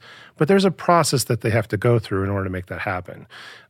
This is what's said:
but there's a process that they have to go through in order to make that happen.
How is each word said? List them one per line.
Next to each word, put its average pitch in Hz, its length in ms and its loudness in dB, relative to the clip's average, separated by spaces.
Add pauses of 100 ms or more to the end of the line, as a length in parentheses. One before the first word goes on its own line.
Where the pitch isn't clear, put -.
(380)
but 151 100 2
there's 196 160 4
a 190 80 2
process 160 540 2
that 117 160 -2
they 120 80 0
have 107 180 0
to 104 100 -4
go 120 220 2
through 98 240 -2
in 98 60 -2
order 98 160 -2
to 95 40 -6
make 92 180 -8
that 85 120 -10
happen. - 480 -8 (420)